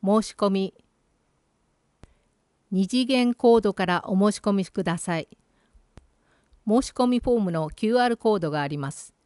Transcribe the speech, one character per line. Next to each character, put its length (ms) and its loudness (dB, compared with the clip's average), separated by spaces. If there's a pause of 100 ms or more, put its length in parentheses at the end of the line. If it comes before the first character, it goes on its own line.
申 200 2
し 100 -10
込 160 0
み、 240 -2 (2000)
二 160 0
次 180 0
元 280 0
コ 220 4
ー 60 4
ド 120 0
か 120 -2
ら 220 0
お 60 -4 (180)
申 40 -2
し 40 -12
込 140 -2
み 120 0
く 180 -6
だ 140 -2
さ 220 -4
い。 80 -10 (1400)
申 160 4
し 80 -8
込 160 0
み 120 2
フ 160 0
ォ 20 2
ー 40 2
ム 100 -2
の 200 -4
キ 160 -4
ュ 80 2
ー 80 4
ア 20 2
ー 40 2
ル 80 -2
コ 180 0
ー 40 0
ド 120 -4
が 100 -2
あ 60 -4
り 100 -6
ま 140 -6
す。 220 -18 (120)